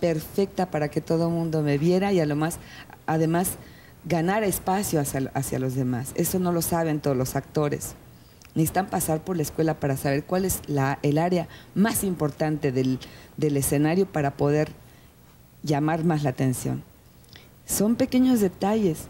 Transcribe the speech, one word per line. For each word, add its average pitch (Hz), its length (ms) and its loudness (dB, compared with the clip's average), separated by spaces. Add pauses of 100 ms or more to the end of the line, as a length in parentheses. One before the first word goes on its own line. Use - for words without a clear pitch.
perfecta 180 680 0
para 151 180 0
que 156 140 -4
todo 165 260 2
el 170 60 0
mundo 165 280 0
me 143 140 2
viera 180 380 2
y 175 60 4
a 156 40 4
lo 147 100 0
más, 156 240 -2 (480)
además 165 440 2 (560)
ganar 175 360 2
espacio 190 580 0
hacia, 135 340 -2
hacia - 240 -4
los 131 160 -2
demás. 127 400 -2
Eso 175 240 0
no 180 120 0
lo 170 120 0
saben 165 380 0
todos 139 160 0
los 127 200 -2
actores. 147 580 -2 (600)
Necesitan 165 320 0
pasar 160 360 -2
por 185 140 -4
la 156 60 0
escuela 160 360 -2
para 139 200 -2
saber 143 260 0
cuál 185 220 -2
es - 200 -4
la, 139 360 0
el 147 160 2
área 175 280 0 (280)
más 214 300 2
importante 151 680 -2
del, 131 260 2 (380)
del 143 220 0
escenario 151 480 2
para 143 320 -2
poder 147 320 2 (920)
llamar 151 420 0
más 156 180 2
la 139 80 2
atención. 131 520 -2 (840)
Son 220 300 0
pequeños 254 440 4
detalles 196 580 2 (120)